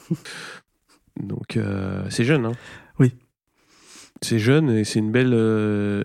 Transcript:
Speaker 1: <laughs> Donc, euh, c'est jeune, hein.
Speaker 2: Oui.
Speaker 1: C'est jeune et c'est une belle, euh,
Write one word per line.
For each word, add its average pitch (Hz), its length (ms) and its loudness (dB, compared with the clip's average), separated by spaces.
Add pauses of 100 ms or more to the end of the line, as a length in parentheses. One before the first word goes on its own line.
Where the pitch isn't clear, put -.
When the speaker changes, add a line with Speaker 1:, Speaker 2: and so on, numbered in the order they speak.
(100)
Speaker 1:
<laughs> - 1120 -12
Donc, - 360 -8
euh, 98 520 -4
c'est 110 140 -2
jeune, 127 240 2
hein. 117 60 -2 (480)
Speaker 2:
Oui. 127 120 6 (1120)
Speaker 1:
C'est 113 160 0
jeune 135 320 4
et 107 140 0
c'est 110 160 -2
une 107 100 0
belle, 127 240 2
euh, 107 720 2